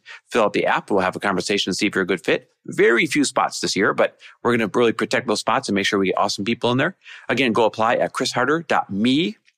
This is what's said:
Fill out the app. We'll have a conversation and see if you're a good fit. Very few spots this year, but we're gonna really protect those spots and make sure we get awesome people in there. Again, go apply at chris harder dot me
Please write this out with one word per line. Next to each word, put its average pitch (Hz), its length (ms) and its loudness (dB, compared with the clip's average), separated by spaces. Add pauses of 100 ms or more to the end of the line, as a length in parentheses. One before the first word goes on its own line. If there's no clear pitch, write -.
(300)
Fill 113 140 2
out 101 100 2
the 90 140 0
app. 117 240 -2
We'll 98 80 2
have 92 160 0
a 90 40 -6
conversation 98 520 -2
and 90 40 -2
see 104 120 -2
if 90 80 -2
you're 95 80 2
a 90 40 -2
good 95 160 -2
fit. - 280 -2 (160)
Very 208 400 2
few 143 160 0
spots - 360 0
this - 160 -4
year, 120 180 2
but - 260 0 (240)
we're 120 120 2
gonna 113 160 0
really 117 220 2
protect 113 320 -2
those 107 140 0
spots 113 280 -2
and 104 80 0
make 98 120 0
sure 104 100 0
we 95 100 2
get - 120 0
awesome 101 260 -2
people 117 260 0
in 123 60 2
there. 160 180 0 (320)
Again, 123 260 0
go 117 120 4
apply 113 300 0
at - 180 -2
chris 127 180 -4
harder 143 300 0
dot 107 300 -2
me 131 460 0 (200)